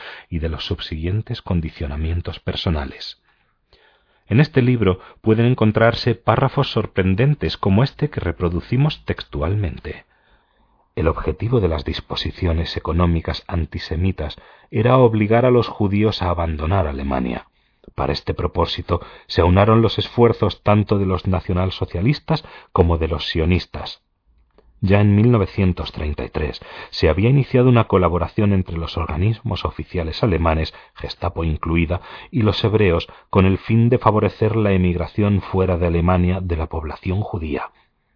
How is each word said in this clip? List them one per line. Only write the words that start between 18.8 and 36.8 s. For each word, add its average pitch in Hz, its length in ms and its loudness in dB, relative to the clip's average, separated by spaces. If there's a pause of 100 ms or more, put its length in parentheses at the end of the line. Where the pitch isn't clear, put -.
se - 140 -4
aunaron 101 400 4
los 110 180 0
esfuerzos 113 640 0
tanto 104 360 2
de 98 80 0
los 92 200 -2
nacionalsocialistas 92 1160 -2 (260)
como 85 280 4
de 80 100 -2
los 80 180 -6
sionistas. - 760 -2 (800)
Ya 101 200 4
en 104 160 6
mil 113 160 6
novecientos 92 580 0
treinta - 320 -6
y - 60 -10
tres - 320 -6 (300)
se - 180 0
había 98 220 2
iniciado 131 380 4
una 113 160 6
colaboración 87 680 0
entre 92 240 -2
los 82 220 -6
organismos 90 640 -4
oficiales - 580 -6
alemanes, 82 520 0 (200)
Gestapo - 500 -6
incluida, 82 580 -2 (280)
y 131 120 -2
los 104 200 0
hebreos, 101 460 2 (220)
con 95 160 4
el 95 100 2
fin 117 320 2
de 123 100 2
favorecer 107 560 0
la 104 180 2
emigración 90 680 0
fuera 92 380 0
de 87 80 0
Alemania 90 560 2
de 87 140 -4
la 80 100 -4
población 87 560 -6